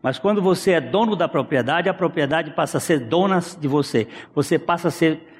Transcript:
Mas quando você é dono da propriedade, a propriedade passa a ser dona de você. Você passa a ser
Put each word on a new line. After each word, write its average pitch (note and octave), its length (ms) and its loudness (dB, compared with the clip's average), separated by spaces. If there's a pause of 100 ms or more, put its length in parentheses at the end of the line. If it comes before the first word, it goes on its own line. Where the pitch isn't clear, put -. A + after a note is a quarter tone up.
Mas C3 180 -2
quando G#3 220 2
você F#3 300 2
é E3 100 4
dono G3 340 0
da E3+ 120 0
propriedade, D3 600 0
a F#3 40 -2
propriedade D#3+ 580 -2
passa D#3+ 260 -2
a - 40 0
ser D#3+ 180 2
dona F3 400 2
de D#3 280 -6
você. C3+ 400 0 (260)
Você D3+ 260 0
passa E3+ 300 -2
a - 20 -4
ser D#3+ 360 0 (120)